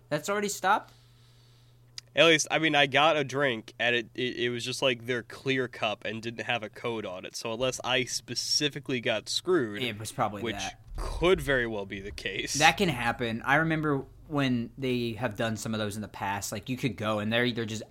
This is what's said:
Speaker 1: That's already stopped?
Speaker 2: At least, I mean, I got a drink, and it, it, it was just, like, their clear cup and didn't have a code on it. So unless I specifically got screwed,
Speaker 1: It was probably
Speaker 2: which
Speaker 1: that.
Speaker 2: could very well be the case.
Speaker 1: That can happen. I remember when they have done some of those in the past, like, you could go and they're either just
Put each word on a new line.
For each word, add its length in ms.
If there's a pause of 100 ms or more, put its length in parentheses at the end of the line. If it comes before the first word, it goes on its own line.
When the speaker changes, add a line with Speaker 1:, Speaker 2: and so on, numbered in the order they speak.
Speaker 1:
That's 180
already 220
stopped? 440 (1200)
Speaker 2:
At 100
least, 220
I 100
mean, 160
I 120
got 300
a 80
drink, 520
and 160
it, 220
it, 220
it 120
was 140
just, 180
like, 240
their 160
clear 460
cup 380
and 160
didn't 240
have 180
a 60
code 360
on 200
it. 100
So 180
unless 300
I 220
specifically 960
got 260
screwed, 560
Speaker 1:
It 160
was 140
probably 280
Speaker 2:
which 140
Speaker 1:
that. 240 (160)
Speaker 2:
could 460
very 260
well 180
be 140
the 120
case. 440
Speaker 1:
That 220
can 100
happen. 580
I 100
remember 500 (220)
when 500
they 420
have 160
done 220
some 160
of 80
those 160
in 40
the 60
past, 460
like, 160
you 80
could 180
go 240
and 140
they're 100
either 220
just 260